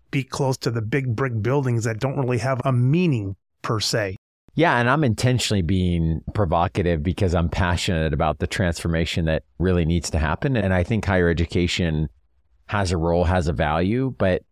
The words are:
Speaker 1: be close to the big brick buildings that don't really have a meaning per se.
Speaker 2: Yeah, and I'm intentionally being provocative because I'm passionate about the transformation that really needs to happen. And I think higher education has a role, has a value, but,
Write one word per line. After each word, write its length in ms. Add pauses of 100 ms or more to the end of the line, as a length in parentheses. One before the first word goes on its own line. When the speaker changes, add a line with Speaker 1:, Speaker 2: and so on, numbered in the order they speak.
(120)
Speaker 1:
be 120
close 340
to 140
the 100
big 320
brick 280
buildings 420
that 160
don't 180
really 200
have 260
a 80
meaning 640 (260)
per 200
se. 340 (400)
Speaker 2:
Yeah, 220
and 120
I'm 140
intentionally 580
being 600 (120)
provocative 720
because 320
I'm 140
passionate 640
about 260
the 80
transformation 800
that 180 (140)
really 280
needs 260
to 80
happen. 360
And 180
I 100
think 220
higher 240
education 800 (600)
has 240
a 60
role, 280
has 220
a 60
value, 640
but, 340